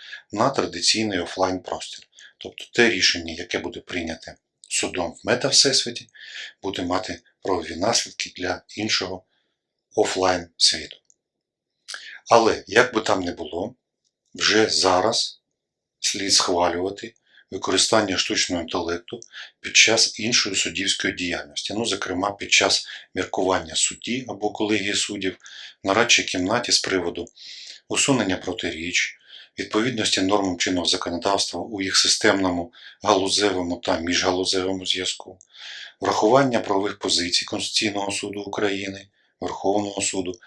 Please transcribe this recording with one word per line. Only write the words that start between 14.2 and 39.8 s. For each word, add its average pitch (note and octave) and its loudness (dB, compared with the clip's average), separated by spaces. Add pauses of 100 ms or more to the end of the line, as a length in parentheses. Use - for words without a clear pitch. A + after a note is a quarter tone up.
вже G#2 4
зараз F#2 2 (580)
слід G2 -2
схвалювати F2+ 0 (360)
використання F#2+ 2
штучного F#2 0
інтелекту E2+ -6 (400)
під - -2
час - 4
іншої G#2+ 0
суддівської G2 -2
діяльності, - -6
ну, A2+ -2
зокрема, G2 -2
під - -10
час - 4 (280)
міркування F#2 0
судді A#2 -2
або G2+ -4
колегії G#2 0
суддів F#2+ -4 (460)
в G2+ -6
нарадчій G#2 4
кімнаті F#2+ -2
з - 4
приводу F2 -2 (600)
усунення G2+ 2
протиріч, F2 -4 (420)
відповідності G#2+ 0
нормам F#2+ 2
чинного F2+ 0
законодавства F2+ 0
у G2 -6
їх G2 -2
системному, F#2+ 2 (300)
галузевому F#2+ 2
та F2 -2
міжгалузевому F#2 0
зв'язку, F#2 -4 (600)
врахування A2 4
правових G2+ -2
позицій F2 0
Конституційного G2+ -2
суду G2+ -6
України, G2 -4 (320)
Верховного G2+ -2